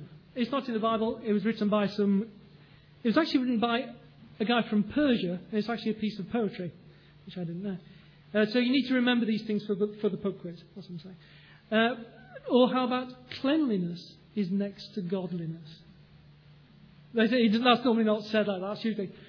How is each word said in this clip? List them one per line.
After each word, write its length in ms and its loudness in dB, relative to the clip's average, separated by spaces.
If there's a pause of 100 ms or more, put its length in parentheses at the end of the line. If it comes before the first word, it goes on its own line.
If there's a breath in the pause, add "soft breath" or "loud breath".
(340)
It's 160 -2
not 180 -4
in 60 -2
the 60 -2
Bible. 440 0
It 80 0
was 120 2
written 240 0
by 180 2
some, 420 0 (720 loud breath)
it 60 0
was 80 2
actually 240 2
written 200 0
by 340 -2 (440)
a 60 -2
guy 240 2
from 160 2
Persia, 560 0 (100)
and 80 -2
it's 100 -2
actually 240 -2
a 80 -12
piece 180 -4
of 120 -10
poetry, 420 -4 (540 loud breath)
which 100 -18
I 80 -6
didn't 180 -8
know. 160 -6 (560 loud breath)
Uh, 120 4
so 120 0
you 140 4
need 160 2
to 60 2
remember 320 2
these 180 0
things 220 -2
for 80 -2
the, 140 0 (120)
for 80 2
the 80 -2
pub 240 -6
quiz. 220 -14 (120)
That's 140 -18
what 60 -12
I'm 60 -12
saying. 160 -18 (540 loud breath)
Uh, 240 2 (560)
or 220 6
how 120 0
about 280 -2 (280)
cleanliness 720 0 (200)
is 160 -2
next 440 -4
to 80 -4
godliness? 800 -6 (1300)
They 120 6
say, 220 4
that's 360 4
normally 200 4
not 200 2
said 220 0
like 140 -2
that. 80 -6
That's 160 -6
usually, 260 -4 (180 loud breath)